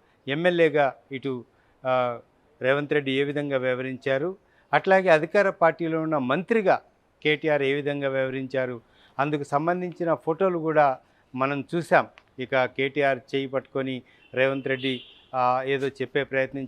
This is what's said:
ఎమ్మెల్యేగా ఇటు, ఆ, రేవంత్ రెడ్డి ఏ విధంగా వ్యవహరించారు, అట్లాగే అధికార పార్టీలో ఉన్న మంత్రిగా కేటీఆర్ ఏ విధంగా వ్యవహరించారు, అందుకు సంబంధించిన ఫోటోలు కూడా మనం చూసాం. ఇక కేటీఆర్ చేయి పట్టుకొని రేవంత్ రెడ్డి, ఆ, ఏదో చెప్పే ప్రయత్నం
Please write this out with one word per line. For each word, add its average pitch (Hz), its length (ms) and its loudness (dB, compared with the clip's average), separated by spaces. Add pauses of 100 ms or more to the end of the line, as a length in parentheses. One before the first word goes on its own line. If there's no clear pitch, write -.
(280)
ఎమ్మెల్యేగా 151 640 2 (180)
ఇటు, 127 340 -8 (400)
ఆ, 123 340 0 (420)
రేవంత్ 139 320 0
రెడ్డి 139 180 0
ఏ 135 120 0
విధంగా 143 340 -2
వ్యవహరించారు, 131 800 -2 (380)
అట్లాగే 185 360 4
అధికార 170 400 4
పార్టీలో 165 520 0
ఉన్న 160 160 0
మంత్రిగా 160 640 0 (420)
కేటీఆర్ 151 400 0
ఏ 135 100 2
విధంగా 143 360 -2
వ్యవహరించారు, 131 720 -4 (380)
అందుకు 147 240 -2
సంబంధించిన 165 720 -2
ఫోటోలు 170 440 0
కూడా 151 400 2 (380)
మనం 135 280 -2 (120)
చూసాం. 156 320 2 (320)
ఇక 127 260 0
కేటీఆర్ 135 540 0 (160)
చేయి 139 120 -2
పట్టుకొని 131 540 -6 (320)
రేవంత్ 135 340 0
రెడ్డి, 131 340 -4 (340)
ఆ, 127 280 2
ఏదో 139 240 -2
చెప్పే 135 360 -4
ప్రయత్నం 131 440 -4